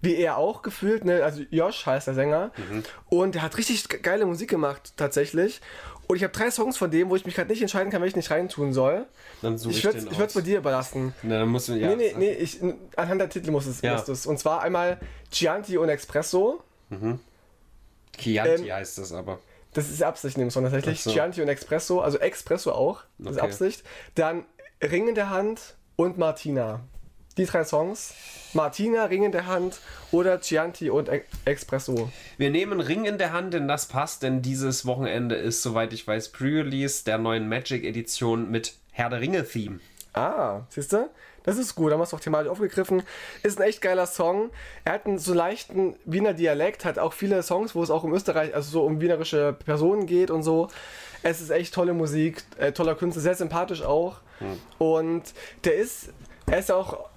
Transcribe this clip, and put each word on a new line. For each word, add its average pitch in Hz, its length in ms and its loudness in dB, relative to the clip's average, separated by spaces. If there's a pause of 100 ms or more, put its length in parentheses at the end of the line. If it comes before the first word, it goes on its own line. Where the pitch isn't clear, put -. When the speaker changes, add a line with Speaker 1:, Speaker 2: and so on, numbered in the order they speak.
Speaker 1:
wie 170 140 2
er 160 220 2
auch 180 260 0
gefühlt, 208 420 -2
ne? 175 200 4
Also 147 260 -2
Josh 165 340 0
heißt 135 220 0
der 135 80 -2
Sänger. 151 420 0
Speaker 2:
Mhm. 107 280 -6 (240)
Speaker 1:
Und 180 260 4
der 160 80 -2
hat 160 160 -4
richtig 226 300 -2
ge-, - 100 -6
geile 202 260 2
Musik 180 260 -2
gemacht, 147 460 0
tatsächlich. 147 640 0 (460)
Und 185 100 2
ich 180 60 0
hab 185 100 0
drei 226 200 0
Songs 247 260 0
von 170 140 0
dem, 180 180 4
wo 185 60 4
ich 190 100 -2
mich 180 80 -6
grad 175 140 -2
nicht 226 120 0
entscheiden 208 300 0
kann, 196 100 0
welchen 185 200 2
ich - 100 -4
reintun 156 420 0
soll. 139 320 4 (380)
Speaker 2:
Dann 113 160 0
such 113 140 -2
Speaker 1:
Ich 110 60 0
Speaker 2:
ich - 60 0
Speaker 1:
würd's, 117 200 2
Speaker 2:
den 104 80 -8
Speaker 1:
ich 160 60 -4
würd's 208 180 0
Speaker 2:
aus. 185 60 0
Speaker 1:
bei 165 60 -4
dir 202 100 4
überlassen. 131 540 0 (120)
Speaker 2:
Na, 110 160 2
dann 113 80 4
musst 123 200 0
du, 120 40 -2
ja, 113 160 2
Speaker 1:
Nee, 208 80 4
nee, 233 140 2
Speaker 2:
sag. - 80 -8
Speaker 1:
nee, 196 160 4
ich, - 280 -4
n-, 180 120 0 (200)
anhand 180 260 0
der 190 100 2
Titel 170 200 -4
muss 139 160 2
es, 127 160 -6
Speaker 2:
Ja. 120 120 2
Speaker 1:
musst 110 140 -2
du's. 131 180 -6
Und 147 120 0
zwar 160 240 0
einmal 175 360 0 (340)
Chianti 180 440 0
und 160 120 4
Espresso. 180 760 0 (280)
Speaker 2:
Mhm. 110 280 -2 (1000)
Chianti 120 520 2
Speaker 1:
Ähm, 92 80 -4
Speaker 2:
heißt 98 220 -8
das 92 140 -10
aber. 92 260 -8 (360)
Speaker 1:
Das 147 160 -2
ist 147 120 -2
Absicht 151 340 -2
in 139 80 -2
dem 123 60 0
Song 131 140 0
tatsächlich. 139 360 0
Speaker 2:
Ach - 40 -6
so. 113 80 0
Speaker 1:
Chianti 175 300 0
und 147 60 0
Espresso, 160 520 0
also 143 180 2
Espresso - 540 0
auch. 139 300 0 (160)
Das 101 140 -8
ist 139 60 -2
Speaker 2:
Okay. - 120 2
Speaker 1:
Absicht. 185 320 -2 (320)
Dann 165 300 0 (380)
Ring 175 260 2
in 226 60 2
der 202 160 0
Hand 202 460 -2 (200)
und 180 220 2
Martina. 139 640 0 (560)
Die 185 80 2
drei 170 200 2
Songs. 165 500 -2 (400)
Martina, 220 500 2
Ring 190 200 2
in 208 60 4
der 180 160 -2
Hand 185 320 -2 (320)
oder 180 300 4
Chianti 160 500 0
und 143 180 2
E-, 143 140 0 (220)
Espresso. 135 640 -2 (280)
Speaker 2:
Wir 139 120 2
nehmen 190 300 0
Ring 175 240 0
in 208 140 -2
der 170 140 0
Hand, 180 220 -2
denn 143 140 0
das 143 180 0
passt, 143 380 -4
denn 131 180 2
dieses 131 440 -2
Wochenende 120 500 0
ist, - 260 -2
soweit 113 300 0
ich 113 160 -12
weiß, 110 220 -4
Pre-Release 139 760 -2
der 110 140 0
neuen 113 300 0
Magic-Edition 117 1040 -2
mit 113 240 -2 (160)
Herr 120 200 -2
der 120 100 -4
Ringe-Theme. 117 580 -2 (360)
Speaker 1:
Ah, 123 560 -2
siehst 143 240 -6
du? 240 140 2 (360)
Das 202 120 0
ist 247 200 -4
gut, 160 140 4
da 151 40 6
haben 156 60 2
wir's 170 120 0
auch 160 80 -8
thematisch 151 300 0
aufgegriffen. 185 520 0 (400)
Ist 208 180 2
ein 202 80 6
echt 214 120 -2
geiler 185 260 2
Song. 185 440 0 (340)
Er 165 100 0
hat - 120 -4
einen 196 120 2
so 170 140 0
leichten 185 600 2 (100)
Wiener 190 300 2
Dialekt, 160 500 2
hat 160 140 0
auch - 140 2
viele 196 300 2
Songs, 202 320 0
wo 170 80 2
es 165 80 0
auch 160 120 4
um 160 100 0
Österreich, 160 420 0
also 143 160 -2
so 156 140 4
um 156 160 2
wienerische 160 520 2 (120)
Personen 170 420 2
geht 175 240 4
und 160 120 0
so. 160 260 4 (540)
Es 165 180 0
ist 160 100 -8
echt 170 220 2
tolle 175 220 2
Musik, 160 480 0 (160)
äh, 143 140 2
toller 160 240 2
Künstler, 170 260 -2
sehr 175 140 4
sympathisch 170 460 -2
auch. 160 340 2 (240)
Speaker 2:
Hm. 95 180 -6 (200)
Speaker 1:
Und 160 440 2 (420)
der 160 120 4
ist, - 340 -4 (360)
er 156 120 4
ist 196 100 -2
ja 190 60 4
auch 190 420 -2